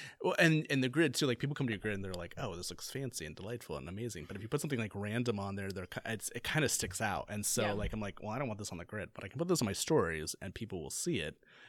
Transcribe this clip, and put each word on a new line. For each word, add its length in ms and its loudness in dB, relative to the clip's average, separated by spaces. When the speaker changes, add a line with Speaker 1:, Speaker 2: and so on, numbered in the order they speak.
Speaker 1:
well, 180 2
and, 300 8
and 160 4
the 60 4
grid 240 6
too, 120 4
like, 120 4
people 160 0
come 140 0
to 40 2
your 80 -2
grid 140 0
and 100 -2
they're 80 -4
like, 240 -6
"Oh, 180 -4
this 160 -6
looks 200 -10
fancy 340 -4
and 100 -8
delightful 440 -6
and 100 -8
amazing." 380 -6
But 100 -8
if 60 -8
you 60 -8
put 120 0
something, 180 0
like, 160 0
random 460 0
on 160 -2
there, 140 -2
they're 160 -6
ki-, 180 -6
it's, 300 -4
it 100 -8
kinda 240 2
sticks 320 0
out. 300 0
And 160 -2
so, 160 2
Speaker 2:
Yeah. 100 2
Speaker 1:
like, 220 -2
I'm 60 -2
like, 220 -6
"Well, 100 -4
I 60 -4
don't 100 -2
want 100 -4
this 140 -6
on 60 -6
the 60 -8
grid, 300 -6
but 100 -10
I 40 -6
can 100 -8
put 100 0
this 140 6
on 40 4
my 60 2
stories 680 2
and 120 -6
people 280 -6
will 80 -8
see 300 -2
it." 220 -6